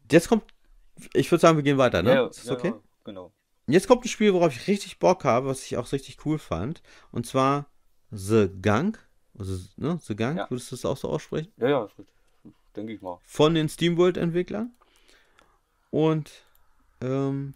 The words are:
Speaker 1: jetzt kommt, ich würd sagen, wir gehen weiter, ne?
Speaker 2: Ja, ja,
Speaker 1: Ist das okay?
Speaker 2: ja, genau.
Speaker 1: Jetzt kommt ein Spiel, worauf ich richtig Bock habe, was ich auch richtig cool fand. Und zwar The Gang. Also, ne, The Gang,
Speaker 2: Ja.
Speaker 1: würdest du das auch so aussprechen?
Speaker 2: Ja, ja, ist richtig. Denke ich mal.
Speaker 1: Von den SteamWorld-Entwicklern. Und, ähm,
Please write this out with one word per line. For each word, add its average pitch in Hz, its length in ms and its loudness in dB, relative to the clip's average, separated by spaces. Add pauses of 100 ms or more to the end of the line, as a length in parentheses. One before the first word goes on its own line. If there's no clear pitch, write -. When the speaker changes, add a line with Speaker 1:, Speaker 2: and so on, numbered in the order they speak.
(120)
Speaker 1:
jetzt 165 180 6
kommt, 220 140 2 (680)
ich - 180 2
würd 170 100 4
sagen, 165 160 8
wir 147 60 0
gehen 139 140 2
weiter, 110 260 4
ne? 107 80 4
Speaker 2:
Ja, 131 120 4
ja, 104 80 -6
Speaker 1:
Ist - 80 -20
das 120 120 -10
okay? 135 240 -4
Speaker 2:
ja, - 60 -20 (220)
genau. 95 300 -18 (340)
Speaker 1:
Jetzt 156 200 2
kommt 240 180 6
ein 226 40 -6
Spiel, 208 240 2
worauf 170 220 2
ich - 120 -10
richtig - 320 -4
Bock 180 260 2
habe, 127 220 2
was 131 180 -6
ich - 120 -6
auch - 140 -6
richtig - 340 -8
cool 151 140 -2
fand. 101 440 -8 (280)
Und 120 160 -6
zwar 139 400 0 (440)
The 101 380 2 (120)
Gang. 113 380 0 (400)
Also, 95 200 -6 (180)
ne, 160 260 -4
The 107 120 -8
Gang, 127 260 -4
Speaker 2:
Ja. - 80 -8
Speaker 1:
würdest 123 220 -8
du 131 60 -10
das - 80 -10
auch - 120 -2
so - 120 -8
aussprechen? 156 480 -6
Speaker 2:
Ja, 117 120 -2
ja, 135 160 0
ist - 140 -20
richtig. - 160 -20 (600)
Denke 110 180 -10
ich 98 80 -16
mal. 92 240 -12
Speaker 1:
Von 156 300 2
den 156 120 0
SteamWorld-Entwicklern. 175 1040 -2 (1160)
Und, 156 420 0 (680)
ähm, 139 540 -4